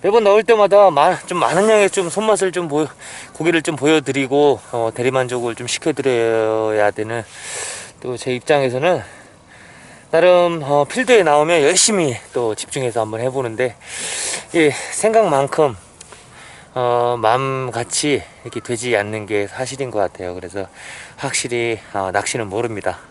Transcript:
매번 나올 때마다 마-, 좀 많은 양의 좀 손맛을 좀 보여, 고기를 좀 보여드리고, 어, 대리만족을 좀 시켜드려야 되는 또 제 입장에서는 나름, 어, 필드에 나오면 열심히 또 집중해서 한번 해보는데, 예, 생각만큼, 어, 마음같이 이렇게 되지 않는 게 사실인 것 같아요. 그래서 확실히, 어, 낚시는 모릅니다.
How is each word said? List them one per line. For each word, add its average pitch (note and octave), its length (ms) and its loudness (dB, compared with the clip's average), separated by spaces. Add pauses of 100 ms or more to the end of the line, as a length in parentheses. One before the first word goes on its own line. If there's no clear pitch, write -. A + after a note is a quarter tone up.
매번 G#3+ 240 2
나올 G#3 180 6
때마다 G3+ 480 6
마-, D#3 360 4
좀 F3+ 120 -4
많은 D#3+ 300 2
양의 G#3 220 4
좀 F3+ 180 -2
손맛을 F#3+ 440 0
좀 F3 160 -4
보여, D3 200 -2 (460)
고기를 E3 280 2
좀 D#3+ 140 -4
보여드리고, C#3 840 2 (120)
어, A#2 220 -2
대리만족을 B2 600 -2
좀 A#2+ 120 -10
시켜드려야 A2+ 1300 0
되는 A2 300 -6 (760)
또 B2 160 -8
제 B2+ 180 -6
입장에서는 C3+ 680 0 (1080)
나름, F3 540 4
어, C#3+ 200 2
필드에 A#3+ 380 2
나오면 D#3 400 4
열심히 E3 540 2 (160)
또 A#2 240 -2
집중해서 A#2+ 460 -6
한번 A2 180 -6
해보는데, B2 560 -4 (760)
예, D#3 160 4
생각만큼, D3+ 1040 0 (1000)
어, A#2+ 460 0
마음같이 B2+ 1040 -2 (200)
이렇게 A#2+ 180 -10
되지 A#2+ 360 -4
않는 G#2 300 -4
게 G2+ 200 -2
사실인 B2+ 460 -8
것 G#2+ 80 -2
같아요. F2+ 340 -6
그래서 F#2 320 -10 (500)
확실히, A#2+ 640 -4 (140)
어, F#2+ 200 -4
낚시는 G2+ 360 -4
모릅니다. G2 500 -6 (120)